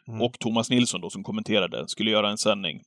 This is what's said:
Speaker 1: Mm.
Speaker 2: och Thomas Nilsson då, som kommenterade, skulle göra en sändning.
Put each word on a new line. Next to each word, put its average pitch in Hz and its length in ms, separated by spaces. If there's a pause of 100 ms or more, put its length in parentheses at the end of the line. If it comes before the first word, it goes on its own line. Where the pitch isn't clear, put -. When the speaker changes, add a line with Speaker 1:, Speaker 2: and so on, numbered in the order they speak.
Speaker 1:
Mm. 113 140
Speaker 2:
och 120 180
Thomas 113 300
Nilsson 120 320
då, 87 80
som 98 140
kommenterade, 101 640
skulle 110 240
göra 104 180
en 104 80
sändning. 98 500